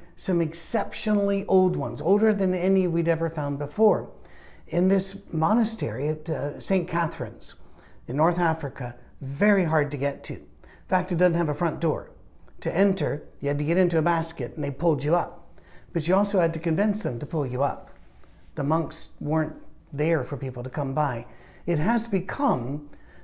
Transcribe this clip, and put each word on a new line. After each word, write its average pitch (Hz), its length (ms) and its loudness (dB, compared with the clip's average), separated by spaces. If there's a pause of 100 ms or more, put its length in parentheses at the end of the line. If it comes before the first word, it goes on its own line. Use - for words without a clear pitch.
(180)
some 175 240 0
exceptionally 202 1080 0
old 185 280 4
ones, 123 260 -4
older 208 320 4
than 185 200 2
any 185 340 2
we'd 165 200 2
ever 165 220 2
found 143 280 -4
before, 147 520 2 (580)
in 175 200 2
this 190 300 2 (140)
monastery 156 800 0
at, 156 200 -4
uh, 143 300 -4
Saint 190 280 0
Catherine's - 680 -4 (520)
in 131 100 -4
North 170 220 4
Africa, 143 560 -2 (260)
very 180 420 2
hard 151 280 2
to 143 60 -6
get 139 260 -2
to. 131 100 -8
In - 140 -12 (400)
fact, 180 240 0
it 170 60 0
doesn't 175 200 4
have 165 120 2
a 143 60 0
front 156 240 0
door. 151 320 0 (500)
To - 140 -4
enter, 165 520 2 (140)
you 139 60 -2
had 143 120 0
to 151 40 0
get 165 140 2
into 170 220 4
a - 20 2
basket 160 540 -2
and 147 80 -4
they 143 80 -2
pulled 147 320 2
you 151 120 2
up. - 440 -6 (340)
But 156 140 0
you 180 80 4
also 202 240 4
had 165 140 4
to 160 60 -6
convince 196 420 2
them 120 180 -4
to - 60 -6
pull 151 200 -2
you 123 180 -2
up. - 280 -4 (640)
The 147 80 -2
monks 151 460 -2 (100)
weren't 151 360 0 (380)
there 151 300 2
for 131 140 -6
people 127 260 -6
to 131 60 -8
come 135 260 -4
by. 131 300 -2 (420)
It 170 100 2
has 214 300 2
become 151 840 0 (340)